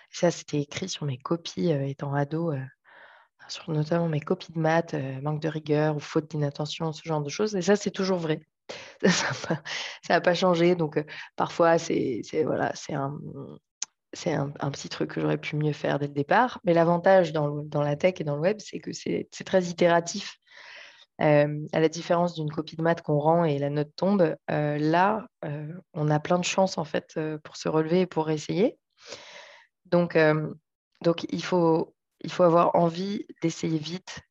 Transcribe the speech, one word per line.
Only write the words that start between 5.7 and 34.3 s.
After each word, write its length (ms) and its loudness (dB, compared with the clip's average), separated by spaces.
ou 40 -4
faute 320 -2
d'inattention, 640 -4
ce 100 -16
genre 180 -2
de 80 -4
choses. 260 -2
Et 60 -2
ça, 140 4
c'est 160 -2
toujours 280 -2
vrai. 220 -2
<laughs> 320 -16
Ça, 80 6
ça 200 2
a 180 -8
pas, 160 -2
ça 120 2
a 60 6
pas 140 4
changé. 400 4
Donc, 220 -2
euh, 60 -2
parfois, 440 4
c'est, 440 -2
c'est, 200 -2
voilà, 320 -2
c'est 180 -10
un, 240 -6
c'est 200 -4
un, 260 -2
un 100 -4
petit 200 -10
truc 200 -6
que 120 -6
j'aurais 180 0
pu 160 -8
mieux 180 0
faire 240 -2
dès 80 -4
le 80 -6
départ. 500 0
Mais 120 4
l'avantage 580 6
dans 140 0
le, 160 -4
dans 180 -2
la 140 0
tech 240 2
et 40 -6
dans 120 -2
le 60 -4
web, 180 0
c'est 180 -14
que 160 -12
c'est, 380 -6
c'est 120 -12
très 200 2
itératif. 760 0
Euh, 540 2
à 60 0
la 100 4
différence 460 0
d'une 160 -6
copie 240 -8
de 80 -4
maths 180 2
qu'on 160 0
rend 260 4
et 140 2
la 140 -2
note 240 -2
tombe, 400 2
euh, 260 0
là, 500 2
euh, 280 -8
on 160 0
a 80 4
plein 180 0
de 80 0
chances, 320 0
en 80 -4
fait, 320 -6
euh, 220 -6
pour 180 -18
se 120 -4
relever 320 2
et 40 2
pour 220 -4
réessayer. 500 0
Donc, 300 2
euh, 380 4
donc 300 0
il 120 -4
faut, 520 2
il 100 -8
faut 120 2
avoir 320 6
envie 500 0
d'essayer 380 -2
vite 400 -10